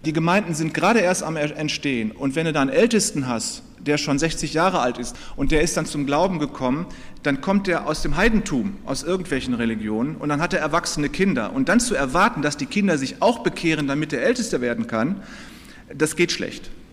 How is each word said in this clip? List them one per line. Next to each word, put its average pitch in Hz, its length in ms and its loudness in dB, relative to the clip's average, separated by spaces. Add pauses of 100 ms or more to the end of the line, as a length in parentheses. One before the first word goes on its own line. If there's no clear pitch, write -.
Die 156 80 0
Gemeinden 170 400 2
sind 156 200 -2
gerade 196 260 4
erst 180 240 2
am 160 120 -4
Entstehen 147 760 -2
und 135 240 -2
wenn 160 100 0
du 160 80 0
da 151 80 2
einen 135 80 2
Ältesten 190 580 2
hast, - 360 -4 (160)
der 147 180 2
schon 143 200 0
sechzig 156 360 -2
Jahre 175 260 4
alt 123 180 0
ist 120 160 -8 (220)
und 139 160 2
der 156 100 6
ist 165 140 2
dann 160 100 0
zum 143 200 -4
Glauben 160 340 2
gekommen, 139 460 -2 (360)
dann 139 200 0
kommt 196 260 2
der 170 180 0
aus 151 160 -2
dem 147 140 2
Heidentum, 156 600 2 (100)
aus 135 180 -4
irgendwelchen 151 500 -2
Religionen 113 600 -2
und 147 140 -4
dann 147 100 0
hat 170 140 0
er 160 80 0
erwachsene 151 480 0
Kinder. 143 420 0
Und 131 160 0
dann 220 140 6
zu 233 120 -2
erwarten, 160 480 2
dass 147 140 0
die 139 100 -6
Kinder 196 320 2
sich 135 240 -4
auch 233 180 4
bekehren, 156 480 0
damit 151 260 -2
der 127 100 -2
Älteste 220 380 0
werden 117 260 -2
kann, 117 300 0 (760)
das 151 220 0
geht 175 160 2
schlecht. - 380 -6 (240)